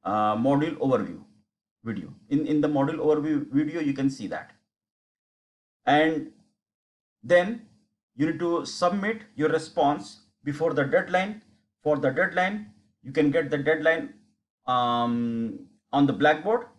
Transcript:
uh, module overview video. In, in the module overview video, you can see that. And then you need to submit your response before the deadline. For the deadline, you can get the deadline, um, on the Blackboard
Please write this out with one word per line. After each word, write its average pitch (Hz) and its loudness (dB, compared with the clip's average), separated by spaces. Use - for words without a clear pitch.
uh, 107 0
module 143 2
overview 104 0
video. 110 -8
In, 143 0
in 147 2
the 147 2
module 147 0
overview 151 0
video, 151 0
you 139 -2
can 135 0
see 104 -10
that. - -10
And 151 2
then 180 2
you 139 -2
need 156 -4
to 170 -2
submit 202 -2
your 151 0
response 151 -2
before 147 -2
the 143 0
deadline. 185 -2
For 151 2
the 139 0
deadline, 185 -2
you 131 -16
can 147 2
get 143 0
the 143 -2
deadline, 156 0
um, 120 0
on 143 4
the 131 2
Blackboard 151 2